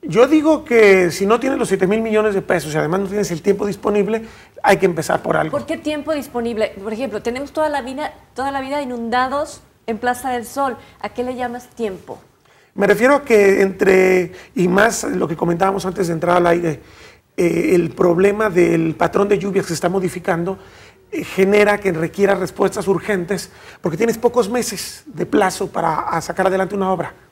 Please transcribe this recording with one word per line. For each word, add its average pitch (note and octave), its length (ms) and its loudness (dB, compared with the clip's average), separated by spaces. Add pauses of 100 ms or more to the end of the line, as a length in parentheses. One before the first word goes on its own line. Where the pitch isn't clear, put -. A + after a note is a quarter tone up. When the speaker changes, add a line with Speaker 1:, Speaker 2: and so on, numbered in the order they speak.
Speaker 1:
Yo A#3+ 260 4
digo D#4 360 4
que G3 480 6
si G3 140 -2
no A3+ 140 4
tienes C4 200 -2
los A#3 80 0
siete F#3+ 180 0
mil G#3+ 160 2
millones G#3+ 320 0
de F#3+ 80 0
pesos D3+ 320 -2
y D#3 40 0
además D#3+ 240 0
no G3+ 60 -4
tienes G3 240 -2
el E3 100 -6
tiempo G3+ 260 0
disponible, G#3 580 -2 (380)
hay G3 140 4
que F3 80 0
empezar E3+ 360 0
por - 140 -2
algo. D#3 160 0
Speaker 2:
¿Por - 160 -6
qué D#4+ 100 -6
tiempo D4+ 360 -4
disponible? A#3 680 -4
Por G#3+ 120 -8
ejemplo, G#3+ 280 -6
tenemos B3+ 300 -8
toda D#4 180 -2
la C#4+ 120 -4
vida, C4 320 -10 (200)
toda C4+ 160 -6
la C#4 120 -6
vida C4+ 200 -6
inundados B3 800 -4 (260)
en A3+ 100 -4
Plaza B3 340 -4
del A#3+ 140 -4
Sol. C4+ 320 -4 (240)
¿A G#3 80 -8
qué B3 140 -6
le B3+ 120 -6
llamas A#3+ 320 -8
tiempo? G3 500 -8 (580)
Speaker 1:
Me G3 120 0
refiero A3 280 6
a C#4 80 0
que G3 380 6
entre, F#3 680 4 (240)
y F3+ 120 2
más G#3 360 2
lo F3+ 240 -2
que D#3+ 80 -6
comentábamos F3+ 500 0
antes F#3 220 -2
de E3+ 60 -2
entrar E3 240 2
al F3 100 4
aire, E3+ 340 0 (540)
eh, E3+ 400 2
el E3+ 160 2
problema G3 580 2
del E3 460 2
patrón G3 320 0
de G3+ 100 2
lluvias G3 280 -2
que - 40 -12
se E3+ 40 -4
está E3+ 160 -2
modificando, F3+ 680 -4 (540)
eh, E4+ 140 -8
genera G#3 520 2
que G3 140 -2
requiera E3+ 440 0
respuestas F#3 520 -2
urgentes, F#3 640 -2 (320)
porque E3 160 -4
tienes A3+ 200 0
pocos A3+ 320 0
meses A3+ 580 -6
de F3+ 180 -6
plazo F#3+ 420 0
para E3 320 -2
a E3+ 220 -4
sacar F#3 260 -2
adelante F#3+ 260 0
una F#3+ 200 -2
obra. F3 200 -6 (180)